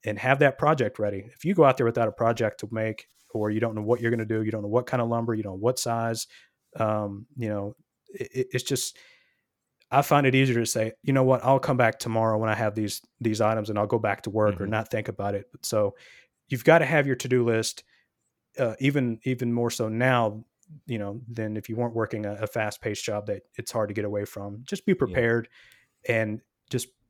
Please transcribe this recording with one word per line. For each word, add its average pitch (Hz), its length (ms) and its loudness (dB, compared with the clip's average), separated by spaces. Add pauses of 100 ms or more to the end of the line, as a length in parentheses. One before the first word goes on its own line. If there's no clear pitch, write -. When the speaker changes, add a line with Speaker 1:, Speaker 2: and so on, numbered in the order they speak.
Speaker 1:
and 107 120 -4
have 131 220 2
that 143 180 4
project 147 400 2
ready. 104 380 -4
If - 100 -10
you 190 80 0
go 160 120 8
out 131 120 6
there 120 80 2
without 117 220 2
a 104 40 -2
project 117 500 0
to 104 100 -10
make, 110 360 -4 (240)
or 107 200 -2
you 107 80 0
don't 113 160 0
know 107 80 -4
what 117 180 2
you're 117 100 0
gonna 113 140 -2
do, 110 180 -2
you 107 80 -2
don't 110 120 -4
know 107 60 -6
what 123 180 0
kind 123 140 0
of 117 80 0
lumber, 117 260 -2
you 107 80 -4
don't 95 100 -8
know 92 60 -10
what 123 180 0
size, 117 480 -4 (520)
um, 107 500 -2 (100)
you 113 120 -4
know, 104 260 -4 (360)
it, - 220 -10
it, 131 200 -2
it's - 100 -2
just, - 340 -4 (960)
I 139 100 6
find 143 240 4
it 131 100 4
easier 131 240 4
to 113 60 2
say, 110 280 -2 (100)
"You 135 100 0
know 135 100 4
what, 127 200 4
I'll 131 160 4
come 135 180 0
back 113 220 4
tomorrow 113 400 0
when 110 100 0
I 107 60 2
have 107 200 -2
these, 104 260 -4 (200)
these 107 200 0
items, 110 280 2
and 104 80 -2
I'll 104 100 2
go 117 120 2
back 104 240 -2
to 107 80 -4
work 107 240 2
or 95 80 -6
Speaker 2:
Mm-hmm. 101 80 -4
Speaker 1:
not 110 200 -2
think 110 160 -4
about 101 280 -4
it." 98 100 -6 (160)
So 104 340 0 (520)
you've 123 160 -6
gotta 160 220 6
have 143 220 2
your 131 80 0
to-do 123 280 0
list, 113 400 -2 (760)
uh, 117 220 -2
even, 135 440 0
even 123 300 -2
more 120 180 0
so 110 180 -4
now, 117 540 2 (420)
you 117 140 -6
know, 104 280 -8
than 110 300 -6
if 104 120 -10
you 110 60 -6
weren't 120 200 -4
working 107 300 -4
a, 101 100 -4
a 107 120 -6
fast-paced 107 560 -4
job 104 240 -4
that 101 160 -6 (120)
it's - 160 -12
hard 107 180 -2
to 101 40 -8
get 104 120 -4
away 101 200 -4
from. 101 400 -12
Just - 200 -8
be 202 80 2
Speaker 2:
Yeah. - 40 0
Speaker 1:
prepared 117 500 2 (600)
and 113 340 0 (280)
just - 180 -4 (220)